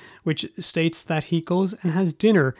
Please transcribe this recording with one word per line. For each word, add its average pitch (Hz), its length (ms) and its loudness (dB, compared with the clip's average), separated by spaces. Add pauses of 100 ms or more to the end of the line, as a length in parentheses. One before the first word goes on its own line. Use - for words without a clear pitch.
(220)
which 156 240 -4 (120)
states 165 440 -2
that 156 220 -4
he 170 180 -2
goes 185 400 -2
and 175 100 0
has 175 220 0
dinner 180 460 4